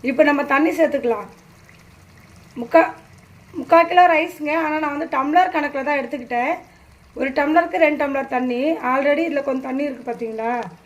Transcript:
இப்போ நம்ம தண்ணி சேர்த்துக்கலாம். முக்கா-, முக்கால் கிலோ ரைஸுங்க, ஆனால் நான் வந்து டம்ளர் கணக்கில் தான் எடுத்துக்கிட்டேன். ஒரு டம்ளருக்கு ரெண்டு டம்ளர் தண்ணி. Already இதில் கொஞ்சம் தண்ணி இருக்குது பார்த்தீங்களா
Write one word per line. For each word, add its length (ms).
இப்போ 200
நம்ம 140
தண்ணி 240
சேர்த்துக்கலாம். 500
முக்கா-, 320
முக்கால் 300
கிலோ 240
ரைஸுங்க, 400
ஆனால் 180
நான் 120
வந்து 200
டம்ளர் 400
கணக்கில் 340
தான் 120
எடுத்துக்கிட்டேன். 520
ஒரு 100
டம்ளருக்கு 460
ரெண்டு 180
டம்ளர் 320
தண்ணி. 260
Already 360
இதில் 220
கொஞ்சம் 200
தண்ணி 180
இருக்குது 240
பார்த்தீங்களா 420